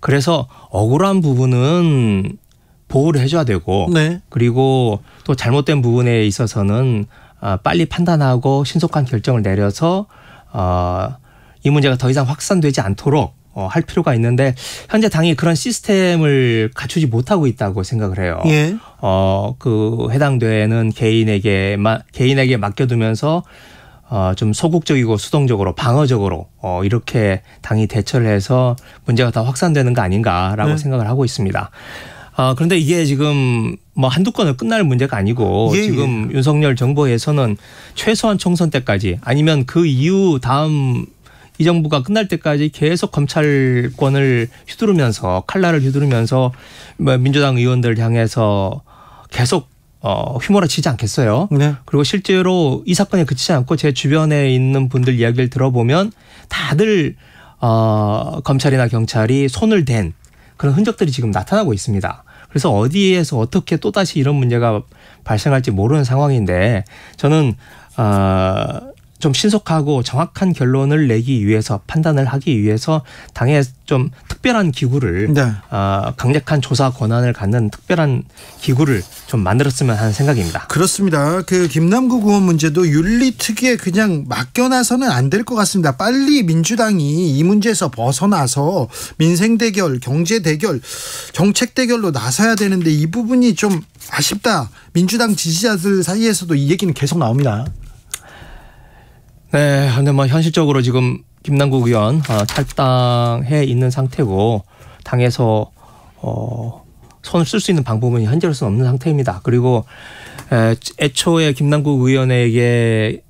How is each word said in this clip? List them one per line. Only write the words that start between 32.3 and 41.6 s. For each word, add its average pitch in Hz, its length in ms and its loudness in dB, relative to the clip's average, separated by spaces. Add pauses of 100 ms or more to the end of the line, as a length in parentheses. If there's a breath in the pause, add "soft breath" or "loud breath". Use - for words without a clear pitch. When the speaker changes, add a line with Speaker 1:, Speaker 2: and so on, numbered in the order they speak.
Speaker 1:
어, 131 160 2
그런데 165 240 0
이게 160 260 2
지금 135 720 0 (200)
뭐 131 140 2
한두 175 220 0
건을 165 260 0
끝날 208 280 0
문제가 131 320 0
아니고, 104 580 0
Speaker 2:
예, 196 80 2
Speaker 1:
지금 123 480 -2
Speaker 2:
예. - 60 -4
Speaker 1:
윤석열 143 400 2
정부에서는 127 800 0 (400 loud breath)
최소한 214 420 0
총선 175 320 0
때까지, 101 520 -2
아니면 143 440 0
그 170 200 2
이후 160 540 2
다음 135 640 -2 (560 soft breath)